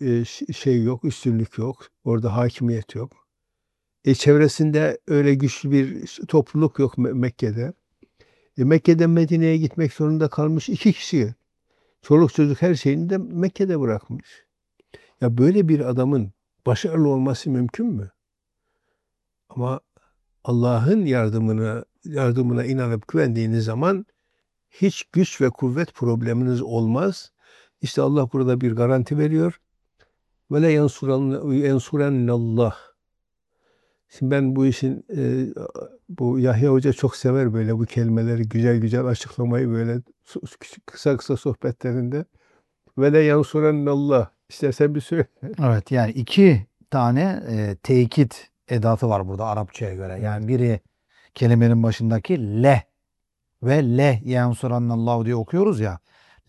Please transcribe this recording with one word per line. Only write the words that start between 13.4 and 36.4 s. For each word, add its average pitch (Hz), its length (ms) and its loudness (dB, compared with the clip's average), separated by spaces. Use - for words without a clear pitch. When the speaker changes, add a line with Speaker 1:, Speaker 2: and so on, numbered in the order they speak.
Speaker 1:
bırakmış. 120 640 -6
Ya 117 180 0
böyle 175 300 4
bir 151 120 4
adamın 127 520 -2
başarılı 160 420 2
olması 135 420 -2
mümkün 127 360 -2
mü? 104 240 -6
Ama 127 320 -6
Allah'ın 123 600 2
yardımına, 110 800 0
yardımına 123 600 -2
inanıp 120 440 -4
güvendiğiniz 113 560 0
zaman 160 420 -2
hiç - 420 -2
güç - 280 0
ve 131 100 2
kuvvet 131 440 -4
probleminiz 120 680 -2
olmaz. 117 720 -2
İşte - 200 -4
Allah 135 300 0
burada 127 280 0
bir 123 120 0
garanti 123 460 0
veriyor. 156 420 -2
"Ve 147 120 2
le 160 100 4
yansuran-, 135 800 0
yansurennallah." 123 1200 0
Şimdi 131 220 -6
ben 135 260 0
bu 135 100 2
işin, 131 380 -2
e, 131 300 -2
bu 131 300 -2
Yahya 127 340 2